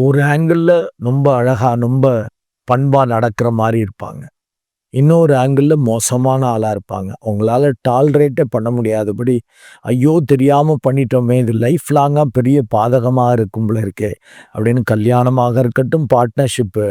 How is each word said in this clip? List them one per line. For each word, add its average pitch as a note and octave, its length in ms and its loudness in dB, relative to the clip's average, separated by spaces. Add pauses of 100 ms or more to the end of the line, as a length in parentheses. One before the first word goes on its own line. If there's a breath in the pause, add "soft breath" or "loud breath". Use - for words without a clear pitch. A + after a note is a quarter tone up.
ஒரு C#3 200 2
angle-ல E3 500 2 (240)
ரொம்ப C3+ 400 -2
அழகா, B2 380 0
ரொம்ப B2 340 0 (600)
பண்பா C3+ 380 2
நடக்கிற A#2 460 -2
மாதிரி A2+ 300 0
இருப்பாங்க. G#2+ 420 -10 (720)
இன்னொரு D#3 400 2
angle-ல C#3 420 2
மோசமான B2+ 720 0
ஆளா A2 260 -2
இருப்பாங்க. F#2+ 380 -8 (160)
உங்களால A2+ 460 0 (100)
டாலரேட்டே C3+ 680 0
பண்ண A#2 220 -4
முடியாதபடி, A2 640 -2 (460 loud breath)
"ஐயோ, B2+ 320 0 (120)
தெரியாம C#3+ 560 2
பண்ணிட்டோமே, B2+ 560 0
இது A#2 160 0
லைஃப் A#2+ 400 -2
லாங்கா C#3+ 380 2
பெரிய C3 300 2 (100)
பாதகமா B2 600 0
இருக்கும் A2 360 -2
போல A2 120 -2
இருக்கே" G#2 320 -6 (380 loud breath)
அப்படின்னு A#2 420 -2
கல்யாணமாக A#2+ 680 2
இருக்கட்டும், C3 480 -2
பார்ட்னர்ஷிப், A#2+ 720 -2 (120)